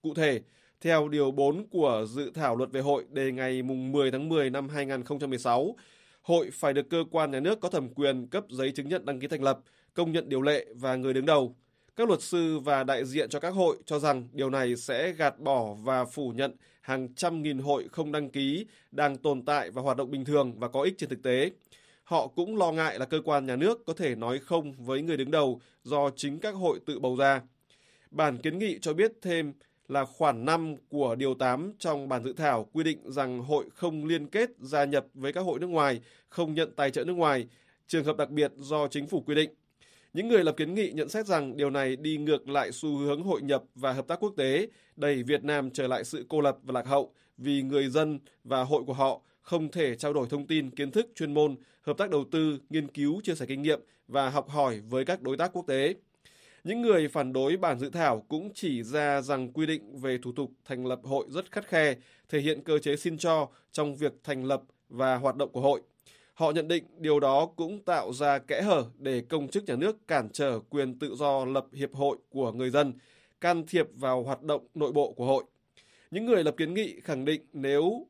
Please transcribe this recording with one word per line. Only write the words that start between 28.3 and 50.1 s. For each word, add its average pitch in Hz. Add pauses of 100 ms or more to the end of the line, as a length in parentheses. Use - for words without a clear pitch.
kiến 156
nghị 208
cho 156
biết 208 (100)
thêm 165 (340)
là 139
khoản 127
năm 160 (140)
của 135
điều 131
tám 131
trong 143
bản 123
dự 127
thảo 131
quy 156
định 156 (120)
rằng 131
hội 139
không 156
liên 156
kết 240 (100)
gia 143
nhập 139
với 139
các 180
hội 165
nước 180
ngoài, 143 (280)
không 160
nhận 156
tài 139
trợ 131
nước 175
ngoài, 143 (400)
trường 160
hợp 151
đặc 143
biệt 143
do 143
chính 147
phủ 170
quy 151
định. 156 (640)
Những 208
người 220
lập 151
kiến 156
nghị 196
nhận 165
xét 214
rằng 147
điều 143
này 135
đi 151
ngược 147
lại 139
xu 147
hướng 143
hội 180
nhập 139 (120)
và 131
hợp 131
tác 170
quốc 202
tế, 143 (280)
đẩy 143
Việt 139
Nam 143
trở 127
lại 123
sự 123
cô 156
lập 139
và 131
lạc 123
hậu 139 (240)
vì 139
người 139
dân 135 (240)
và 127
hội 135
của 135
họ 135 (200)
không 156
thể 143
trao 147